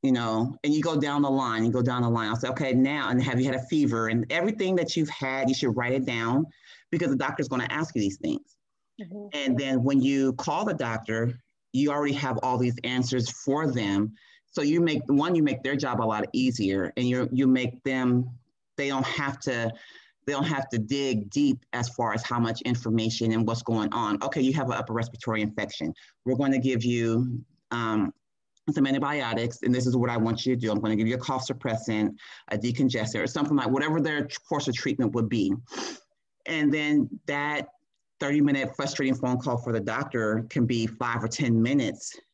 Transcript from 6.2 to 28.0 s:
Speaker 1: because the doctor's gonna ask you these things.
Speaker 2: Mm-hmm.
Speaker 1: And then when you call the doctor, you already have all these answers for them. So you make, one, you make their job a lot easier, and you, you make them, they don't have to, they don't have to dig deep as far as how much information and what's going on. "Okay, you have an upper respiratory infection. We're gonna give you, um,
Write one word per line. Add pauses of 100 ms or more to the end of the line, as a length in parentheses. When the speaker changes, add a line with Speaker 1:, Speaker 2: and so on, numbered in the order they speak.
Speaker 1:
because
the
doctor's
gonna
ask
you
these
things. (440)
Speaker 2:
Mm-hmm.
Speaker 1:
And
then
when
you
call
the
doctor, (340)
you
already
have
all
these
answers
for
them. (400)
So
you
make,
one,
you
make
their
job
a
lot
easier,
and
you,
you
make
them, (460)
they
don't
have
to, (560)
they
don't
have
to
dig
deep (140)
as
far
as
how
much
information
and
what's
going
on.
"Okay,
you
have
an
upper
respiratory
infection. (320)
We're
gonna
give
you, (280)
um, (580)